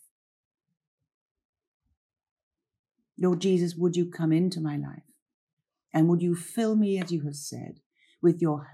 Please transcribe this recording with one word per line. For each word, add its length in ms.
Lord 220
Jesus, 340
would 220
you 100
come 260
into 300
my 160
life? 240
And 200
would 100
you 160
fill 400
me, 240
as 100
you 120
have 120
said, 460
with 220
your 320